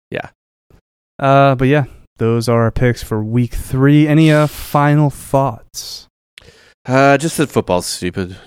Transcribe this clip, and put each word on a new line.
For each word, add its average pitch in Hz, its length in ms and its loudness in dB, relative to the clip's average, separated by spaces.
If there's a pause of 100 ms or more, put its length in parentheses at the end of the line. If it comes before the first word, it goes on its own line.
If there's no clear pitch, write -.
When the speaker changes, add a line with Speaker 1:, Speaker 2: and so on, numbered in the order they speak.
(100)
Speaker 1:
Yeah. - 180 -10 (880)
Speaker 2:
Uh, 139 380 2
but 131 100 0
yeah, 139 180 2 (340)
those 117 300 0
are 117 140 2
our 113 80 0
picks 120 320 0
for 107 220 -6
week 117 300 -2
three. 143 520 2
Any, 156 240 4
uh, 151 160 2
final 147 640 0
thoughts? - 960 -8 (800)
Speaker 1:
Uh, 139 320 4
just 160 200 -4
that 151 100 0
football's 90 380 -2
stupid. 90 500 -8 (100)